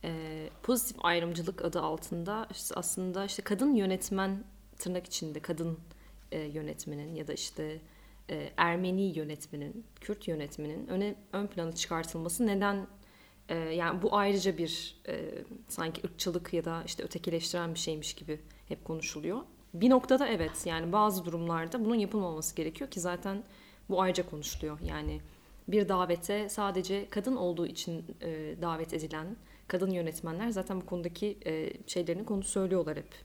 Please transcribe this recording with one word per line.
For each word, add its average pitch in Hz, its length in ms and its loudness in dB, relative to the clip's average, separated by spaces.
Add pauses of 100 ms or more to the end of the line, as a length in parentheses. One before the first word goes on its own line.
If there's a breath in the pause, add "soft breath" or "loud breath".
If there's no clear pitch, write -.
E, 160 460 -6 (140)
pozitif - 380 2
ayrımcılık 170 640 2
adı 170 160 2
altında 170 680 -2
işte - 240 -6
aslında 185 500 -2
işte - 160 -4
kadın 247 340 4
yönetmen, 190 680 2 (340)
tırnak 180 280 -2
içinde 151 340 -6
kadın, 165 380 -2 (540 loud breath)
e, 160 80 -2
yönetmenin 151 760 -6
ya 156 120 -6
da 156 60 -4
işte, 156 480 -6 (480 loud breath)
e, 147 280 -6
Ermeni 180 600 4
yönetmenin, 151 680 -6 (160)
Kürt - 260 -6
yönetmenin 151 600 -4
öne, 196 280 0 (180)
ön 202 140 -2
plana 170 240 -4
çıkartılması 165 760 0
neden, 202 400 2 (600 loud breath)
e, 165 60 -2
yani 170 460 0
bu 196 160 4
ayrıca 196 400 4
bir, - 380 -4 (120)
e, - 360 -6 (240)
sanki 160 380 -4
ırkçılık 175 480 -2
ya 165 120 2
da 165 200 -2
işte - 180 -6
ötekileştiren 165 680 -2
bir 165 60 -4
şeymiş 156 340 -2
gibi 156 260 -6 (280 loud breath)
hep - 180 -6
konuşuluyor. 160 560 -4 (320)
Bir 190 160 8
noktada 262 380 8
evet, 165 380 0
yani 165 260 0
bazı 202 340 6
durumlarda 170 600 0
bunun 233 100 4
yapılmaması 190 600 0
gerekiyor 165 360 -4
ki - 80 -4
zaten 180 440 -2 (460 loud breath)
bu 185 120 4
ayrıca 180 280 4
konuşuluyor. 151 560 -6
Yani 151 360 -2 (460 loud breath)
bir 196 220 4
davete 180 600 2
sadece 196 600 0
kadın 233 260 0
olduğu 175 320 0
için, 165 380 -4 (160)
e, 156 400 -6
davet 165 320 0
edilen 156 420 -4 (320 loud breath)
kadın 185 240 2
yönetmenler 170 580 -2
zaten 190 320 -2
bu 180 40 -10
konudaki, 175 600 -2
e, 160 280 -2 (140)
şeylerini 175 380 0
konu 202 180 0
söylüyorlar 175 540 2
hep. - 280 -12